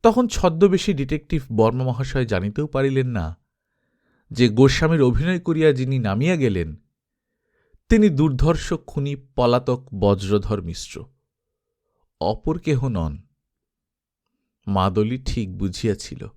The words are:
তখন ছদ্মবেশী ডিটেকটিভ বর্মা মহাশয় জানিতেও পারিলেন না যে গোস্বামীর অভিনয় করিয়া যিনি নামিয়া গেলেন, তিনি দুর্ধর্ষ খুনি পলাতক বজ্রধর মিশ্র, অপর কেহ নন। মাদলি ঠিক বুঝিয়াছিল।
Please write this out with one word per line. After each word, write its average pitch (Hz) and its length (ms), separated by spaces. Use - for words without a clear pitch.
তখন 233 260
ছদ্মবেশী 180 640
ডিটেকটিভ 139 580
বর্মা 113 320
মহাশয় 127 420
জানিতেও 104 400
পারিলেন 135 400
না 87 300
যে 120 180
গোস্বামীর 139 540
অভিনয় 165 380
করিয়া 156 320
যিনি 131 260
নামিয়া 120 380
গেলেন, 92 400
তিনি 214 200
দুর্ধর্ষ 156 680
খুনি 143 300
পলাতক 123 760
বজ্রধর 98 680
মিশ্র, - 420
অপর 131 380
কেহ 135 300
নন। 82 340
মাদলি 104 600
ঠিক 95 320
বুঝিয়াছিল। 98 680